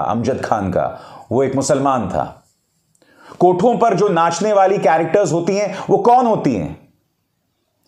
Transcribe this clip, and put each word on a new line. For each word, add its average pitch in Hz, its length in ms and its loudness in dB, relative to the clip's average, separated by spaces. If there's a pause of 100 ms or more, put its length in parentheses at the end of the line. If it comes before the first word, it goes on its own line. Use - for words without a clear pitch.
अमजद 113 420 -2
खान 101 260 -2
का, - 600 -6
वो 123 100 2
एक 131 140 -2
मुसलमान 135 520 0
था। 78 160 -4 (1120)
कोठों 180 400 2
पर 226 160 2
जो 196 160 2
नाचने 170 420 0
वाली 196 260 4
characters 170 540 0
होती 170 240 -2
हैं 202 240 -4
वो - 200 0
कौन 240 260 4
होती 185 280 0
हैं? 80 220 -6 (1120)